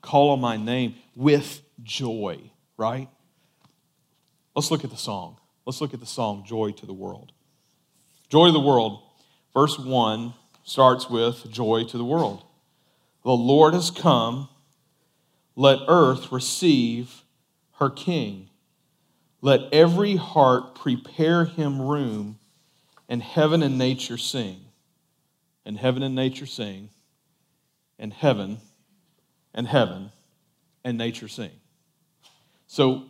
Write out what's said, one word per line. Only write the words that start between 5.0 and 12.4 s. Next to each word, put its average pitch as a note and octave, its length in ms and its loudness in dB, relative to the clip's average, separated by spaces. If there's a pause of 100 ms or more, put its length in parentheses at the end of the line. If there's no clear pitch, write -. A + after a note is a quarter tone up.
Let's C3 160 -10
look C#3+ 100 -8
at B2+ 80 -14
the A#2+ 60 -20
song, G#2 400 -8
"Joy A2 260 -4
to G2+ 140 -20
the F#2+ 80 -16
World." F#2+ 380 -16 (960)
Joy D#3+ 160 8
to E3+ 60 8
the D#3 80 2
World. A#2+ 420 2 (500)
Verse D3 260 2
one A#2+ 540 -2 (300)
starts B2+ 480 2
with, A#2 400 -2
"Joy A2+ 340 -2
to A#2 140 -10
the A#2+ 60 -6
world. B2 380 -4 (840)